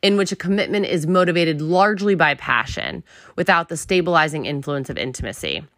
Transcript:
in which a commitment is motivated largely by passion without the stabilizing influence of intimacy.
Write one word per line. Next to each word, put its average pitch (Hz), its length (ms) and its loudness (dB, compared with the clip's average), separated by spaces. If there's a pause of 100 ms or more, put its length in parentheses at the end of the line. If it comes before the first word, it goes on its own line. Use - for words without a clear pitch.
in 202 140 4
which 196 160 0
a 190 60 -8
commitment 196 480 0
is 160 200 -2
motivated 170 540 2
largely 190 560 2
by 151 200 4
passion - 680 -4 (320)
without 170 320 2
the 170 80 -8
stabilizing 160 720 2
influence 139 440 -4
of - 80 -8
intimacy. 127 680 -6 (120)